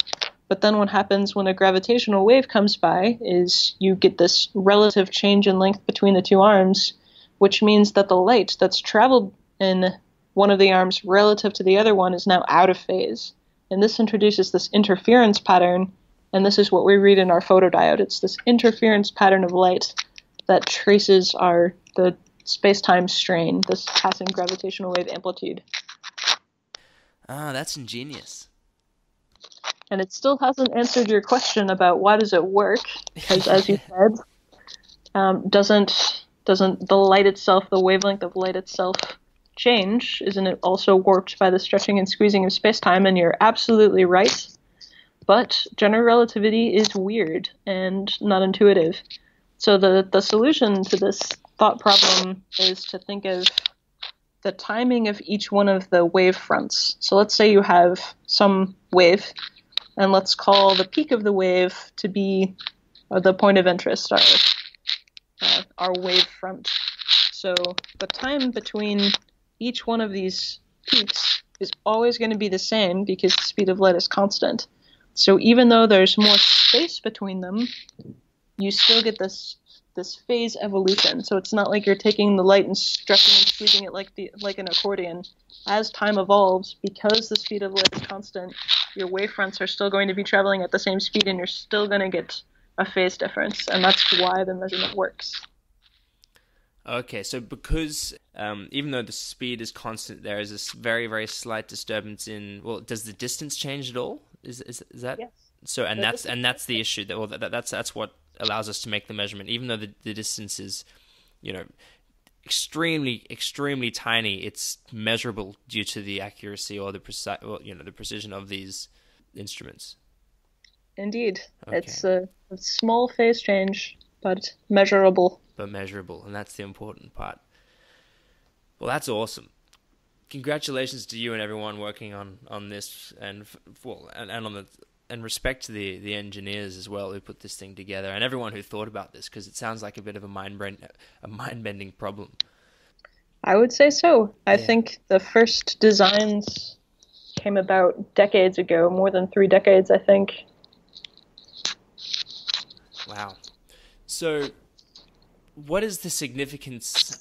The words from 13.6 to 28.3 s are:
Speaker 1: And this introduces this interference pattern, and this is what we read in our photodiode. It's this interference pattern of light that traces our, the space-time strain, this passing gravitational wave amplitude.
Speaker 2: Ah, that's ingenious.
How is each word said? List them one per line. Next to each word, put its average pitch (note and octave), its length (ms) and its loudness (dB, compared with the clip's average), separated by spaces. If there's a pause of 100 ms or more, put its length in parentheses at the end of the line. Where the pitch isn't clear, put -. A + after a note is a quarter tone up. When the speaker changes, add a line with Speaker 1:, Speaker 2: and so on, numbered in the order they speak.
Speaker 1:
And F#3+ 120 2
this A3 160 2
introduces G#3 540 2
this - 220 -2
interference G#3 640 4
pattern, F3+ 500 2 (440)
and G3 120 2
this G3+ 120 2
is G3+ 140 2
what F3+ 140 4
we G3+ 100 8
read G3 220 8
in F#3 120 4
our F3 120 4
photodiode. F3 580 4
It's - 200 -2
this - 260 -4
interference A3+ 640 4
pattern F#3+ 340 4
of F3 80 -2
light F#3 400 2 (540)
that - 180 4
traces G3+ 680 4
our, F3 400 2 (200)
the F3+ 220 2 (280)
space-time F#3+ 600 2
strain, F3 640 -2
this F#3+ 180 -4
passing - 460 -4
gravitational F#3 640 -8
wave F3+ 120 -4
amplitude. F3 540 -10 (1700)
Speaker 2:
Ah, C#3+ 240 -10
that's C#3 240 -8
ingenious. B2 720 -16 (1400)